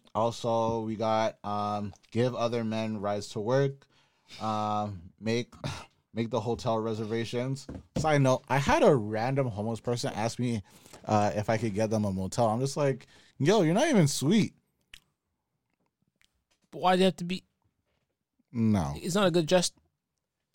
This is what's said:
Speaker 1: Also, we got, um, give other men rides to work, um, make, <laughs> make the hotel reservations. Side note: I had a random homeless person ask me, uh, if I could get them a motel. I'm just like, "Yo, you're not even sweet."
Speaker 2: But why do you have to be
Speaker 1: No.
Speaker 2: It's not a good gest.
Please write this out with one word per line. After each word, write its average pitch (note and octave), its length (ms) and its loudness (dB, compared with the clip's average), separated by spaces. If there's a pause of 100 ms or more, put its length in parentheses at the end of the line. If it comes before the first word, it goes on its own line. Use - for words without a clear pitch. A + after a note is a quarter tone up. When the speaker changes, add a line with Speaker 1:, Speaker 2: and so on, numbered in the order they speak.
(140)
Speaker 1:
Also, A2+ 680 -2
we A2 140 -6
got, A2 480 0
um, G#2 480 -4 (200)
give A#2+ 240 0
other A#2 280 -2
men A2 360 -4
rides G2+ 300 -4
to A2+ 100 -8
work, C3+ 440 0 (560)
um, G#2+ 600 -4 (200)
make, A#2 320 -2 (300)
<laughs> - 320 -20
make A2+ 160 -4
the A#2 100 -2
hotel A2+ 380 -2
reservations. A2+ 880 -4 (320)
Side D3 240 4
note: C3 260 4
I C3 100 2
had B3+ 240 4
a F#3 120 8
random A#2 540 0
homeless G#2+ 320 -4
person A#2+ 340 -4
ask A2 240 -2
me, A#2+ 240 -2 (440)
uh, G#2 280 2
if G#2+ 140 -2
I A2+ 80 2
could G#2+ 180 -2
get G#2+ 160 0
them G#2+ 140 0
a G2 80 -2
motel. F#2+ 360 0
I'm A2+ 120 0
just C#3 160 -4
like, C#3 300 -2 (320)
"Yo, F#3+ 240 4
you're D#3+ 120 4
not D4 140 2
even G3+ 180 6
sweet." D3 460 2 (2250)
Speaker 2:
But D#3 120 -12
why F3+ 120 4
do F3+ 60 2
you F#3+ 60 6
have F#3 100 2
to F3 80 -8
be F3 180 -6 (1080)
Speaker 1:
No. A2+ 440 2
Speaker 2:
It's F#3 180 -6
not G3+ 120 4
a F3 40 4
good E3 160 2
gest. F3+ 280 2 (800)